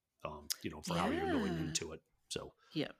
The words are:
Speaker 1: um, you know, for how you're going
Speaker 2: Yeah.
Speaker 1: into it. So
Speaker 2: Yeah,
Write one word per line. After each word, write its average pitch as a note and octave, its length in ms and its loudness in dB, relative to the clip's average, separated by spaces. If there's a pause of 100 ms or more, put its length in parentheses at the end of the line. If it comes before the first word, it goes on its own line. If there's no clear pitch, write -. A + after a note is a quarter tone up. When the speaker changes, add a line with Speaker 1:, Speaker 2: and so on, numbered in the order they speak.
(240)
Speaker 1:
um, D2+ 240 -6 (140)
you - 80 0
know, - 120 -8
for E3+ 140 0
how G3 140 4
you're F#4 180 2
going G#3 280 2
Speaker 2:
Yeah. - 20 0
Speaker 1:
into D#3 340 0
it. D#2+ 100 -10 (260)
So - 260 -6 (180)
Speaker 2:
Yeah, D3+ 280 0